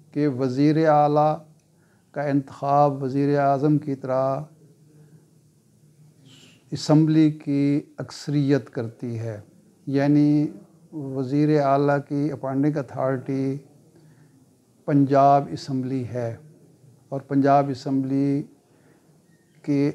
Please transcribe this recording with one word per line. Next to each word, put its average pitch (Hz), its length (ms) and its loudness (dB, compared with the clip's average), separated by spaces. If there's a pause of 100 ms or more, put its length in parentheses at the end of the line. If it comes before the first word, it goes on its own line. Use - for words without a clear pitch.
(140)
कि 147 220 0
वज़ीर 143 520 0
आला 147 440 4 (840)
का 147 160 -6
इंतखाब 139 760 0
वज़ीर 139 360 0
आज़म 139 380 2
की 139 200 -4
तरह 135 500 -4 (2250)
assembly 156 600 4
की 143 680 -2
अक्सरियत 143 680 -2
करती 117 460 -10
है, 110 280 -10 (440)
यानी 143 420 2 (640)
वज़ीर 143 680 -2
आला 143 400 2
की 143 280 -4
अपॉइंटिंग 135 480 -2
अथॉरिटी 135 800 -4 (1300)
पंजाब 139 640 4
असम्बली 131 540 -6
है 117 240 -6 (840)
और 135 180 -8
पंजाब 139 400 2
असम्बली 139 720 -2 (1200)
की 143 300 0